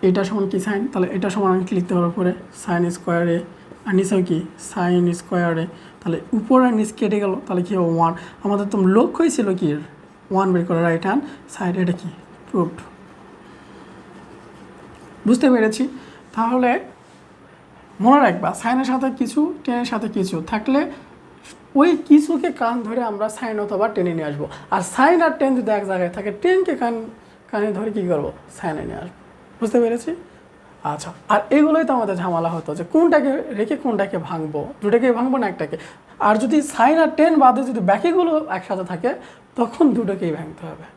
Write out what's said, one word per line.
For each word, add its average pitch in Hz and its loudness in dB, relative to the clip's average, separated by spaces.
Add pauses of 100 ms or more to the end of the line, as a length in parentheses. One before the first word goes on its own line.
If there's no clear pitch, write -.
এটা 190 2
সমান 202 -2
কি 196 0
sin? 202 -2 (120)
তাহলে 185 0 (100)
এটা 190 -2
সমান 202 2
আমি 185 0
কি - -4
লিখতে 180 -2
পারবো 175 2
পরে? 180 0 (300)
Sin 175 -2 (140)
স্কয়ার 170 -2 (120)
A, - 0 (480)
আর 214 -4
নিচেও 190 2
কি? 160 0 (320)
Sin 180 2 (160)
স্কয়ার 175 0 (120)
A। - -8 (340)
তাহলে 165 -4 (200)
উপর 254 4
আর 247 2
নিচ 214 -2
কেটে 214 0
গেল, 196 -2 (140)
তাহলে 180 -2
কী 214 -6
হবে? 170 2
ওয়ান। 165 4 (320)
আমাদের 202 0
তো 226 -2 (200)
লক্ষ্যই 302 2
ছিল 214 0 (120)
কি? 165 0 (640)
ওয়ান 190 2
বের 170 2
করা, 170 0
রাইট 165 0
হ্যান্ড 247 0 (320)
সাইড। 180 -4
এটা 175 0
কি? 180 -12 (400)
প্রুভড। 175 -2 (2500)
বুঝতে 254 4
পেরেছি? 220 2 (520)
তাহলে 240 0 (1300)
মনে 262 8
রাখবা, 175 0 (120)
সাইনের 254 0
সাথে 254 0 (120)
কিছু, 277 -2 (240)
টেনের 240 -2
সাথে 220 -4
কিছু 185 -2 (140)
থাকলে 262 0 (1000)
ওই 339 6 (180)
কিছুকে 302 6 (120)
কান 240 0 (100)
ধরে 240 -4 (100)
আমরা 208 -4 (100)
সাইন 226 -6
অথবা 202 -2
টেনে 180 0
নিয়ে 156 -4
আসবো। 147 -8 (280)
আর 190 0 (120)
সাইন 320 4
আর 320 2
টেন 269 2
যদি 220 -2
এক 196 -4
জায়গায় 180 -2
থাকে, 208 -6 (120)
টেনকে 370 2
কান, 233 -2 (560)
কানে 208 -2 (100)
ধরে 214 -4
কী 202 -2
করবো? 151 -2 (280)
সাইনে 156 -6
নিয়ে - -10
আসবো। 175 -18 (420)
বুঝতে 226 2
পেরেছি? 240 -2 (800)
আচ্ছা, 151 -10 (220)
আর 208 4 (160)
এগুলোই 311 4
তো 294 2
আমাদের 196 -2
ঝামেলা 170 0
হতো 160 -8
যে 175 -6 (100)
কোনটাকে 311 4 (280)
রেখে 226 -2
কোনটাকে 202 -2 (120)
ভাঙবো, 156 -6 (220)
দুটোকেই 233 2
ভাঙবো 254 0
না 214 0
একটাকে। 156 -8 (520)
আর 214 6
যদি 269 2 (160)
সাইন 269 4
আর 311 0
টেন 320 6 (100)
বাদে 254 6
যদি 233 -4 (100)
বাকিগুলো 339 2 (240)
একসাথে 185 -6
থাকে, 180 -2 (480)
তখন 240 0 (120)
দুটোকেই 190 -2
ভাঙতে 160 -14
হবে। 156 -18 (100)